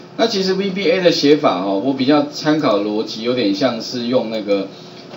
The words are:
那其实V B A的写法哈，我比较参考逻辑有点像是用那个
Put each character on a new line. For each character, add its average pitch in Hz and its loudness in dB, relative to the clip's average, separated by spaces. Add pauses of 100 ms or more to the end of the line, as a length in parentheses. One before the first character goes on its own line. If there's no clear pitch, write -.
(180)
那 233 2
其 202 0
实 185 0
V 196 -2
B 180 -2
A 180 2
的 175 6
写 147 4
法 113 0
哈， 98 -2
我 113 0
比 127 0
较 147 4
参 156 0
考 113 2
逻 107 -2
辑 110 -8
有 123 0
点 110 2
像 117 0
是 120 -6
用 117 0
那 113 -4
个 101 -2 (480)